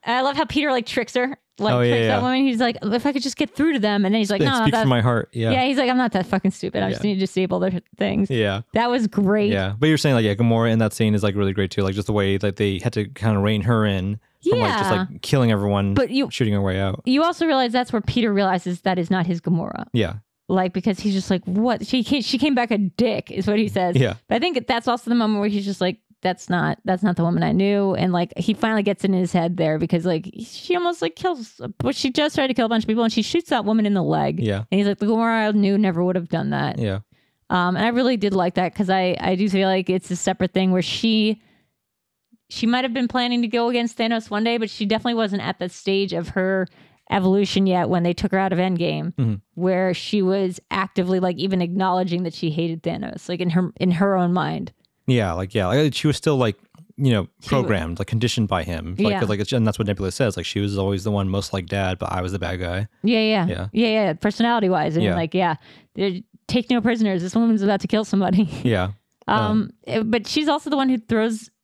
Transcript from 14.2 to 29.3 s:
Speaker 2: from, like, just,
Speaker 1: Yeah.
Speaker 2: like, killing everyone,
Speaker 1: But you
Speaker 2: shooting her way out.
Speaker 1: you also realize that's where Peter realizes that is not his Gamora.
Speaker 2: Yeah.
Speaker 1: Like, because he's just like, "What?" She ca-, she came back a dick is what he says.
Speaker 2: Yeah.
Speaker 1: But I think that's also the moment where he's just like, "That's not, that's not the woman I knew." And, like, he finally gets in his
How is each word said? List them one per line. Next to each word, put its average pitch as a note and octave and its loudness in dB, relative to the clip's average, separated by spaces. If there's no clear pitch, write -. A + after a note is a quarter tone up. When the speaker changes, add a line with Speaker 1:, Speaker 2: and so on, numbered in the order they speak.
Speaker 2:
from, A4+ 2
like, A#3+ 0
just, G3 0
Speaker 1:
Yeah. F#3 0
Speaker 2:
like, - -16
killing B2+ 2
everyone, G2+ 2
Speaker 1:
But G#3+ 2
you C4 0
Speaker 2:
shooting A2+ 0
her G2+ 0
way F#2+ 0
out. G2 -2
Speaker 1:
you C4+ 2
also E4+ 0
realize C4 2
that's B3 -2
where A3 0
Peter A3+ 0
realizes F#3 0
that F#3 0
is E3 -2
not F#3 2
his E3+ -2
Gamora. - -2
Speaker 2:
Yeah. G#2+ 0
Speaker 1:
Like, F#3 0
because F#3 -2
he's G#3 -2
just F#3+ -2
like, F#3 0
"What?" G#3 -2
She B3+ 0
ca-, C#4+ 0
she - -2
came C4+ 2
back A#3+ 0
a G#3+ 0
dick G#3 -2
is F#3+ -4
what G#3 2
he A3 2
says. F3+ 0
Speaker 2:
Yeah. B2+ 2
Speaker 1:
But G#3 0
I A#3+ 2
think C4+ -2
that's A#3 0
also A#3 -2
the A#3 2
moment G#3+ 2
where G3+ 0
he's G3+ -2
just G3 -4
like, F#3 -2
"That's - -4
not, D#3+ 0
that's F#3 0
not F#3 2
the E3+ 2
woman E3+ 2
I D#3+ 0
knew." G3 2
And, F#3 0
like, F3 0
he G#3 0
finally A3 0
gets G3+ -2
in F#3+ 2
his F#3 2